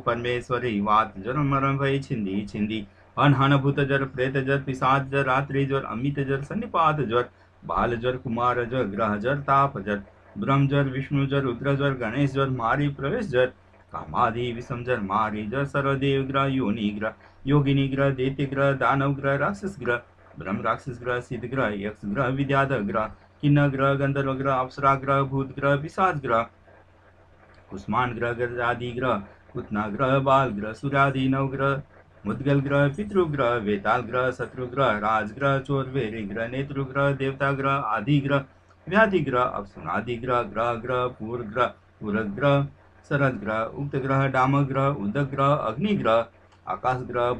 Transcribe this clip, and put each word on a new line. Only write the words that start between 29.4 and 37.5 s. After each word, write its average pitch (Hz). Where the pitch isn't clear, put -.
पुतना 107
ग्रह 131
बाल 135
ग्रह 104
सूर्यादि 139
नव 135
ग्रह 135
मुद्गल 131
ग्रह 143
पितृग्रह 170
वेताल 104
ग्रह 127
शत्रुग्रह 123
राजग्रह 110
चोर 135
वेरी 113
ग्रह 110
नेतृग्रह 139
देवता 135